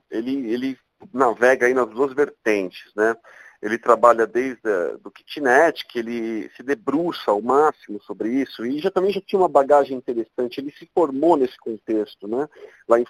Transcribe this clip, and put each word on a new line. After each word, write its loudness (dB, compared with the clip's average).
Ele, -6
ele -6
navega 2
aí 2
nas 0
duas -2
vertentes, -4
né? 0
Ele -4
trabalha 4
desde -4
a, -2
do -20
kitnet, 0
que -8
ele -6
se -20
debruça -4
ao 2
máximo 0
sobre -8
isso, -8
e -6
já, -2
também 0
já -6
tinha -2
uma 4
bagagem 4
interessante, -6
ele -10
se -20
formou 2
nesse 0
contexto, -6
né? -6
Lá 4
em -2